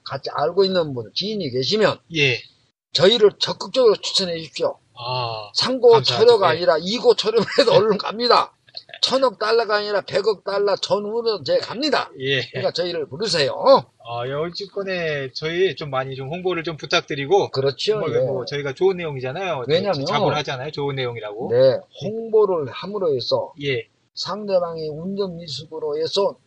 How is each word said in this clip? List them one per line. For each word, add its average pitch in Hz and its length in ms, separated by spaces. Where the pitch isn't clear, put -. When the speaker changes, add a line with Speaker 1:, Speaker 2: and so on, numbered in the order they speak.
Speaker 1:
같이 135 280
알고 170 340
있는 175 280
분, 110 200
지인이 190 380
계시면 135 480
Speaker 2:
예. 135 220
Speaker 1:
저희를 208 460
적극적으로 202 580
추천해 175 400
주십시오. 160 400
Speaker 2:
아, 120 600
Speaker 1:
상고 240 380
Speaker 2:
감사하죠. 214 340
Speaker 1:
철회가 196 280
Speaker 2:
예. 160 40
Speaker 1:
아니라 170 240
이고 214 340
철회만 214 300
해도 220 140
얼른 196 240
갑니다. 220 560
천억 247 380
달러가 214 380
아니라 208 240
백억 208 420
달러 202 320
전후면 208 680
제가 160 220
갑니다. 220 540
Speaker 2:
예. 135 300
Speaker 1:
그러니까 156 220
저희를 170 360
부르세요. 160 460
Speaker 2:
아, 117 220
예, 135 60
어쨌건에 170 1000
저희 165 420
좀 156 140
많이 135 260
좀 135 140
홍보를 175 340
좀 160 140
부탁드리고. 156 760
Speaker 1:
그렇죠. 139 480
Speaker 2:
뭐, 160 140
Speaker 1:
예. 120 60
Speaker 2:
뭐 131 260
저희가 143 280
좋은 185 240
내용이잖아요. 143 680
Speaker 1:
왜냐면 165 380
Speaker 2:
자부를 165 320
하잖아요. 143 340
좋은 143 240
내용이라고. 117 560
Speaker 1:
네, 123 280
홍보를 208 680
함으로 185 440
해서 120 380
Speaker 2:
예. 131 240
Speaker 1:
상대방이 175 760
운전 180 480
미숙으로 156 600
해서 160 500